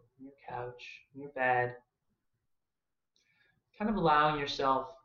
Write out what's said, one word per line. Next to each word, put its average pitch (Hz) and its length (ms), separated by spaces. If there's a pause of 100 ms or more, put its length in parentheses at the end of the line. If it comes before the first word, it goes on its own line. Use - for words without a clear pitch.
(180)
in 135 80
your 143 80 (140)
couch, 123 360 (300)
in 135 80
your 143 80
bed, 123 460 (2000)
kind 214 120
of 208 60
allowing 151 420
yourself 135 500 (160)